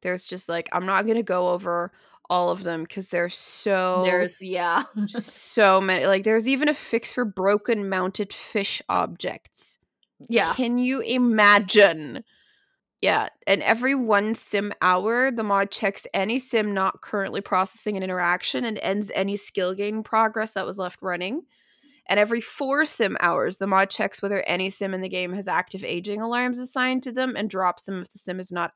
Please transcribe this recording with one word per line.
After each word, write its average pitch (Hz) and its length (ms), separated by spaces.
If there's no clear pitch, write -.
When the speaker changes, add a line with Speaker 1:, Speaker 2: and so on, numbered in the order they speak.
Speaker 1:
There's 180 240
just, 185 220
like, 170 240
I'm 180 140
not 190 200
gonna 226 160
go 180 280
over 180 420
all 175 200
of 185 140
them 170 220
'cause 185 240
there's 175 260
so 185 680
Speaker 2:
There's, 180 380
yeah. 175 420
<laughs> 208 120
Speaker 1:
so - 720
many. 185 260
Like, 196 180
there's 220 240
even 269 200
a 294 60
fix - 380
for 247 120
broken 202 640
mounted 190 440
fish - 560
objects. - 920
Speaker 2:
Yeah. 196 260
Speaker 1:
Can 240 240
you 254 240
imagine? 202 1200
Yeah, 175 260
and 190 160
every 247 320
one 220 380
sim 202 380
hour, 214 500
the 233 120
mod 202 280
checks - 420
any 202 240
sim 214 360
not 190 280
currently 196 380
processing 196 560
an 190 80
interaction 185 600
and 220 140
ends 196 360
any 196 220
skill 185 380
gain 214 300
progress 220 500
that 190 120
was 190 120
left 180 240
running. 190 400
And 202 120
every 226 200
four 277 460
sim 196 340
hours, 170 380
the 196 100
mod 196 220
checks - 320
whether 202 220
any 185 260
sim 190 240
in 185 80
the 190 60
game 180 260
has 202 140
active 185 360
aging 196 360
alarms 240 400
assigned 254 440
to 254 80
them 254 240
and 208 140
drops 185 340
them 185 180
if - 100
the - 80
sim 185 200
is 180 120
not 175 240